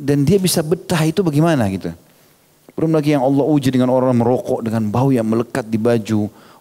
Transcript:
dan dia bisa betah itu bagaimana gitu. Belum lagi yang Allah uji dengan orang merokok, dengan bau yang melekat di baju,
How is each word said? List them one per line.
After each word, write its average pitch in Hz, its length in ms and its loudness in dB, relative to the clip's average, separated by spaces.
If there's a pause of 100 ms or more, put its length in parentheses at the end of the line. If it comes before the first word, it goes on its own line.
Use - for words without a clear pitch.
dan 143 240 0
dia 190 160 2
bisa 175 240 0
betah 165 400 -2
itu 160 160 0
bagaimana 151 480 2
gitu. 87 240 -6 (840)
Belum 160 160 0
lagi 151 160 0
yang 143 160 2
Allah 139 160 2
uji 135 320 2
dengan 127 160 2
orang 127 240 2
merokok, 120 480 0
dengan 113 240 -4
bau 120 240 0
yang 120 160 0
melekat 117 400 -2
di 110 160 -4
baju, 107 480 0 (320)